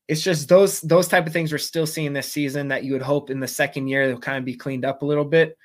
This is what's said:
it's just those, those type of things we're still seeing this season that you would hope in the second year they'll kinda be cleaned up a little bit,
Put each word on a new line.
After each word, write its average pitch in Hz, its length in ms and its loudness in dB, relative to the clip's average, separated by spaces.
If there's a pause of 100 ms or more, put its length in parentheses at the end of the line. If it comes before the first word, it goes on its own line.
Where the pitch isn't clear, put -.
it's 156 120 -2
just 156 260 0
those, 196 340 6
those 165 260 4
type 180 200 2
of 160 60 -6
things 165 180 -2
we're 147 60 -2
still 160 300 -2
seeing 151 260 -4
this 139 180 -6
season 143 380 -2
that 135 140 -4
you 135 100 -4
would 131 80 -2
hope 143 280 -2
in 135 100 -4
the 131 80 -4
second 139 400 -2
year 135 200 2
they'll 123 120 -2
kinda 135 220 -6
be 127 140 -8
cleaned 131 300 -6
up 139 160 -4
a 147 40 -4
little 147 200 0
bit, 160 400 2